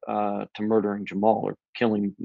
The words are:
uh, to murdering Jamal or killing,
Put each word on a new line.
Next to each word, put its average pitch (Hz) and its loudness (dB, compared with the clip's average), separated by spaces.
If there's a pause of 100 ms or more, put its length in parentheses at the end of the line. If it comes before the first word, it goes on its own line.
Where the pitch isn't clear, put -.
uh, 104 -2 (100)
to 107 -6
murdering 104 0
Jamal 104 2
or 101 -4 (180)
killing, 104 0 (100)